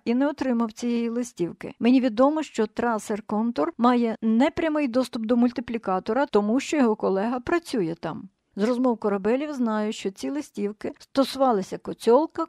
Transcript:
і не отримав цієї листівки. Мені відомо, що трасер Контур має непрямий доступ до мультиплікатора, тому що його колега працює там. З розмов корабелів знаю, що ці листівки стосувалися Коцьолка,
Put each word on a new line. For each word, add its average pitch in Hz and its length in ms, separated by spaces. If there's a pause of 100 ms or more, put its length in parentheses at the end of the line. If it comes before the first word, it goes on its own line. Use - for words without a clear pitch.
і 233 100
не 277 120
отримав 247 440
цієї 233 380
листівки. 226 720
Мені 247 220
відомо, 262 420
що 220 240
трасер 214 540
Контур 240 560
має 233 440
непрямий 302 640
доступ 240 380
до 240 120
мультиплікатора, 233 880
тому 214 340
що - 180
його 233 180
колега 202 440
працює 247 600
там. - 300 (260)
З 196 80
розмов 240 340
корабелів 220 560
знаю, 220 400
що 196 180
ці 262 180
листівки 214 680
стосувалися 254 800
Коцьолка, 262 720